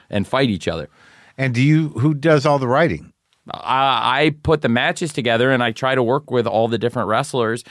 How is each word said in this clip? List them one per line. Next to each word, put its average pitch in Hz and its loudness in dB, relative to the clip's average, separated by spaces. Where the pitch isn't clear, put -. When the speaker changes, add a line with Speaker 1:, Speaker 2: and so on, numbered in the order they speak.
Speaker 1:
and 101 -2
fight 131 0
each 95 -4
other. 82 -6
Speaker 2:
And 131 -2
do 117 0
you, 151 2
who 151 0
does 147 2
all 147 4
the 131 -4
writing? 120 0
Speaker 1:
I, 131 0
I 160 4
put 156 0
the 127 0
matches 151 -2
together, 120 2
and 123 2
I 117 0
try 131 -2
to 131 2
work 135 -2
with 120 0
all 113 0
the 113 -2
different 113 -2
wrestlers 117 -2